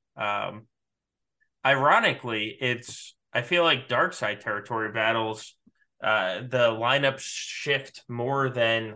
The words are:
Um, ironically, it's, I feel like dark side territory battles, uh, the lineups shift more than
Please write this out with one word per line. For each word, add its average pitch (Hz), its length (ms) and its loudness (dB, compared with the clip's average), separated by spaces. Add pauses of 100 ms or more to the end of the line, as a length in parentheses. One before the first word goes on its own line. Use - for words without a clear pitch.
(160)
Um, 104 520 -4 (960)
ironically, 135 960 2
it's, - 540 -4 (180)
I 120 100 0
feel 175 200 2
like 143 240 2
dark 160 260 2
side 104 280 -4
territory 107 500 -4
battles, 110 640 0 (480)
uh, 98 380 2
the 123 300 4
lineups 131 480 0
shift - 880 -6
more 131 420 -2
than 113 460 0